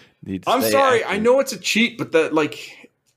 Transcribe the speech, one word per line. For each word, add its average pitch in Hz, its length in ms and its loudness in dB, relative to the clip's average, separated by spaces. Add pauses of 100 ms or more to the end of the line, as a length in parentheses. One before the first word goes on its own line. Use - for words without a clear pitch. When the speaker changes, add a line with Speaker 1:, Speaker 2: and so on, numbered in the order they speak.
(240)
Speaker 1:
Need 95 200 -8
to 175 80 0
Speaker 2:
I'm 247 100 2
Speaker 1:
stay 220 100 0
Speaker 2:
sorry. 262 320 2
Speaker 1:
active. 175 120 -4
Speaker 2:
I 208 40 -4
know 240 200 4
it's 262 140 -2
a 185 60 -10
cheat, - 380 -2
but - 140 -8
that, 160 220 2
like, - 580 -4 (260)